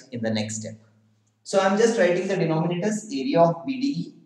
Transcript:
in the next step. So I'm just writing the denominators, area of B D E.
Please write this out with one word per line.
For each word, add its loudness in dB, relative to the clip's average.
in -8
the -2
next -4
step. -12
So 2
I'm 2
just 4
writing 2
the -2
denominators, -2
area 0
of 2
B -4
D 0
E. -4